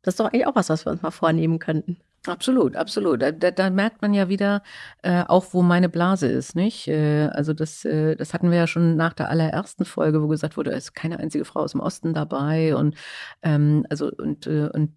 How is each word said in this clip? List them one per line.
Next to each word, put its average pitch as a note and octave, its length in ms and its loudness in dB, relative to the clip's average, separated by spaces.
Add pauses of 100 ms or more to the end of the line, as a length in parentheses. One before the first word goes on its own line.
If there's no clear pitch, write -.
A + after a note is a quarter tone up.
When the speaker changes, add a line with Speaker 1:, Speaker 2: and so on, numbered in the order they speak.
Speaker 1:
Das F#3 120 -2
ist - 60 -2
doch A3 60 2
eigentlich A#3+ 200 0
auch C#4 80 0
was, F#3 140 2
was D#3+ 180 -2
wir D#3 60 -2
uns E3 100 -6
mal D#3+ 80 -4
vornehmen E3 480 2
könnten. D#3+ 380 -4 (300)
Speaker 2:
Absolut, F3+ 500 0
absolut. D#3+ 460 0
Da, C#3 80 2
da, D#3+ 220 0
da F#3+ 180 0
merkt G3 320 0
man G#3 100 2
ja G3 160 2
wieder, G3+ 340 0 (400)
äh, F3 240 2
auch, F3+ 260 4
wo F3+ 100 4
meine F3 260 6
Blase F3 380 0
ist, B2+ 300 -2
nicht? F#3+ 320 -2
Äh, D3+ 440 2
also D3+ 200 -2
das, D#3 320 -6
äh, D#3 320 0
das - 180 -8
hatten F3 160 2
wir F3 80 4
ja E3 80 4
schon E3 300 2
nach E3 160 2
der - 180 -6
allerersten E3 540 -2
Folge, D#3 380 0
wo D3+ 40 0
gesagt D#3 300 -2
wurde, - 160 -4
es - 140 -8
ist - 80 -20
keine E3 260 -6
einzige D3+ 240 -4
Frau - 160 -6
aus C#3+ 120 -2
dem - 80 -4
Osten E3 340 -4
dabei D#3 600 0
und, D3 220 0 (460)
ähm, D3 460 2
also D3 220 -2
und, - 360 -8
äh, D3+ 260 0
und D#3 240 0